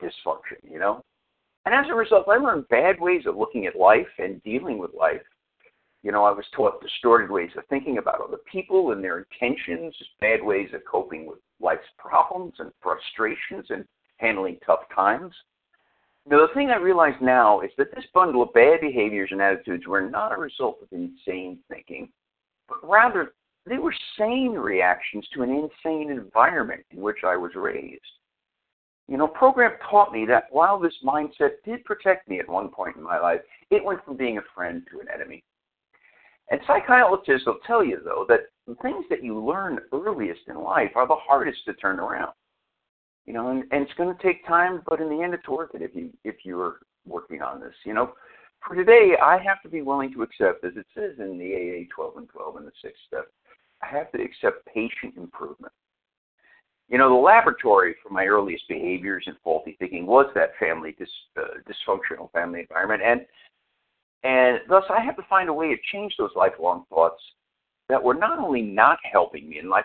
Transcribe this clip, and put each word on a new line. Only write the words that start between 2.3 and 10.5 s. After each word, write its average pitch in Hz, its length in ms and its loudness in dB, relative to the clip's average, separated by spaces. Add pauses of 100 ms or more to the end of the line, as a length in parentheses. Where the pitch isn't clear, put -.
learned 180 320 -2
bad 160 300 4
ways 175 260 0
of 85 100 -2
looking 110 300 -4
at 87 100 -6
life 92 320 6 (120)
and 92 240 -8
dealing 123 340 -6
with 87 160 -10
life. 80 300 0 (800)
You 101 80 -6
know, 104 120 2
I 104 80 6
was 101 140 -6 (100)
taught 104 260 0
distorted 117 500 2
ways 87 260 -4
of - 120 -14
thinking 139 280 -4
about - 240 -4
other - 160 -10 (120)
people 190 420 0
and 98 120 -4
their 90 280 -6
intentions, - 640 -6 (260)
bad 110 200 2
ways 98 320 -2